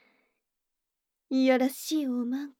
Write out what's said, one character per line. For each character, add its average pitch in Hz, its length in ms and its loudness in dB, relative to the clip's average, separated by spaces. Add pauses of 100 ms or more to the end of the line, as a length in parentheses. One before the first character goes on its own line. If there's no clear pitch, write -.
(1300)
い 262 160 2
や 262 120 6
ら 262 120 2
し 311 320 -4
い 277 60 -4
お 247 180 -2
ま 269 200 -4
ん 285 140 -16